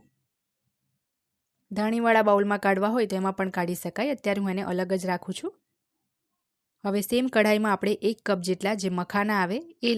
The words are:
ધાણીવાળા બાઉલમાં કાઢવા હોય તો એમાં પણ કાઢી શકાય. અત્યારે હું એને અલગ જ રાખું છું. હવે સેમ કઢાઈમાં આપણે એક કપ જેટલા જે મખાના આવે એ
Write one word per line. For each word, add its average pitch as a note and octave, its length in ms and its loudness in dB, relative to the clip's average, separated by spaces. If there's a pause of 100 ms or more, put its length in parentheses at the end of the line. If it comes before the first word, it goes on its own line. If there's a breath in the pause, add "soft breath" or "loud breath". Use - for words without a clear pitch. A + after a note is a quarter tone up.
(1700)
ધાણીવાળા A3 560 2
બાઉલમાં G3+ 380 4
કાઢવા G3 280 2
હોય A3+ 160 0
તો F#3+ 80 -2
એમાં F#3+ 220 0
પણ F#3+ 180 -2
કાઢી F3+ 240 -2
શકાય. A#3 360 -4
અત્યારે G3+ 260 -2
હું G3 80 0
એને F#3+ 120 -2
અલગ F3+ 300 -2
જ F#3 180 -2
રાખું F3+ 280 -4
છું. G4 140 -8 (1300)
હવે G3+ 240 0
સેમ B3+ 260 0
કઢાઈમાં G#3+ 400 4
આપણે G3+ 180 0 (180)
એક - 180 -6
કપ F3+ 200 -2
જેટલા G3 260 -2
જે F#3+ 160 -4
મખાના G3+ 520 0
આવે F#3 160 -2 (300)
એ A#3 100 2